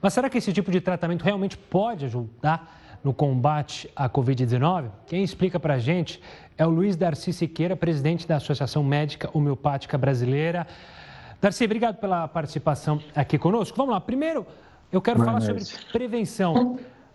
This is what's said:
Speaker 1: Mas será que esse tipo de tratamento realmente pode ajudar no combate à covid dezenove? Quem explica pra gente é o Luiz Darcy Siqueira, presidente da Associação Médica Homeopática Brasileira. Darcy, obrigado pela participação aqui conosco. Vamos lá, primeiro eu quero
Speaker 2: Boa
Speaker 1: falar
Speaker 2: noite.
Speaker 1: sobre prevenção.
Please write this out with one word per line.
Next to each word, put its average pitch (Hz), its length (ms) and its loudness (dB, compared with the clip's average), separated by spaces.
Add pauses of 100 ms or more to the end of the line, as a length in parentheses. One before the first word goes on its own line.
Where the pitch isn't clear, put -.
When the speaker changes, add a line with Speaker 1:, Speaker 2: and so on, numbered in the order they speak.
Speaker 1:
Mas 196 100 2
será 254 160 2
que 247 100 0
esse 208 140 0
tipo 196 180 0
de 180 100 2
tratamento 175 420 -2
realmente 196 340 0
pode 185 480 -2
ajudar 123 960 -4
no 139 120 0
combate 143 800 0
à 135 140 0
covid 127 360 2
dezenove? 127 460 2 (160)
Quem 180 160 -2
explica - 380 -2
pra 147 180 0
gente 156 420 -2 (380)
é 160 80 4
o 165 40 2
Luiz 180 260 2
Darcy 170 360 -2
Siqueira, 170 440 -2
presidente 165 500 0
da 160 100 2
Associação 143 460 0
Médica 147 500 0
Homeopática 143 640 0
Brasileira. 139 720 0 (760)
Darcy, 202 240 4
obrigado 220 320 0
pela 175 300 -2
participação 151 760 -2 (140)
aqui 147 240 2
conosco. 190 380 2
Vamos 254 180 2
lá, 185 60 0
primeiro 285 460 -2 (460)
eu 185 80 2
quero 233 180 2
Speaker 2:
Boa 233 140 4
Speaker 1:
falar 220 200 0
Speaker 2:
noite. 208 120 -4
Speaker 1:
sobre - 280 -16
prevenção. 233 880 0 (360)